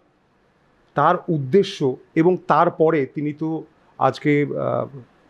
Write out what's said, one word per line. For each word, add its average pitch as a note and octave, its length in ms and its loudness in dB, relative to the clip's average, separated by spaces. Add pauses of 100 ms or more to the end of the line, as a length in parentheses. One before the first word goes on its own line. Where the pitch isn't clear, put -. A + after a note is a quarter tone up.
(920)
তার D#3 220 4 (120)
উদ্দেশ্য D3+ 680 0 (180)
এবং E3+ 220 4 (100)
তারপরে D#3+ 580 2
তিনি D3 280 -8
তো D#3 300 -6 (340)
আজকে, C#3+ 480 0
আহ, B2 420 -4 (420)